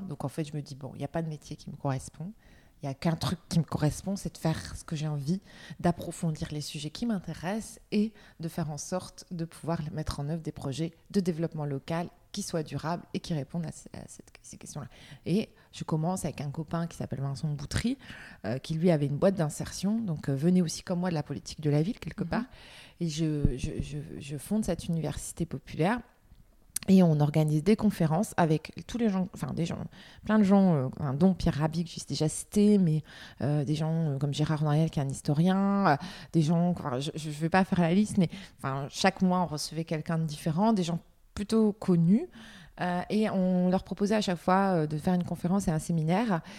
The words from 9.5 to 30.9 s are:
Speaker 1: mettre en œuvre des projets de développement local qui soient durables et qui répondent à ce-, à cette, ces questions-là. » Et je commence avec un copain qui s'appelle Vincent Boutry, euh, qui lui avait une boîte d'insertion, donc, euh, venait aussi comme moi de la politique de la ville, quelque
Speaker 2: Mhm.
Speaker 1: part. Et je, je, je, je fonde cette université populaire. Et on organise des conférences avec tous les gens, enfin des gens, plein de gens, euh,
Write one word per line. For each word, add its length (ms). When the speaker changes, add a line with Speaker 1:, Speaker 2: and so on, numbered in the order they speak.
Speaker 1:
mettre 260
en 100
œuvre 140
des 80
projets 400
de 120
développement 440
local 440
qui 120
soient 200
durables 380
et 80
qui 120
répondent 320
à 60
ce-, 220
à 140
cette, 220
ces 140
questions-là. » 300
Et 240
je 140
commence 400
avec 160
un 100
copain 340
qui 120
s'appelle 240
Vincent 260
Boutry, 500
euh, 140
qui 160
lui 160
avait 160
une 100
boîte 180
d'insertion, 640
donc, 300
euh, 60
venait 260
aussi 220
comme 160
moi 100
de 60
la 80
politique 380
de 80
la 120
ville, 160
quelque 260
Speaker 2:
Mhm. 60
Speaker 1:
part. 160
Et 80
je, 500
je, 140
je, 160
je 180
fonde 280
cette 220
université 580
populaire. 540
Et 140
on 180
organise 440
des 120
conférences 640
avec 360
tous 140
les 100
gens, 240
enfin 200
des 120
gens, 140
plein 140
de 60
gens, 320
euh, 120